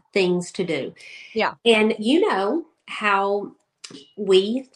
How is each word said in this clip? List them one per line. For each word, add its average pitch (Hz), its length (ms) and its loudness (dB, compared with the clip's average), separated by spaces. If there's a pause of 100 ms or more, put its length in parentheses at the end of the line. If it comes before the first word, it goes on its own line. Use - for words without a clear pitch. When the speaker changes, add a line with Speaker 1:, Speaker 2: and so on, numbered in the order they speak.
(120)
Speaker 1:
things 180 400 0
to 190 120 -4
do. 151 300 -6 (380)
Speaker 2:
Yeah. 208 220 -2 (100)
Speaker 1:
And 220 360 4
you 262 280 2
know 226 380 -2 (220)
how 202 640 -2 (640)
we 202 600 2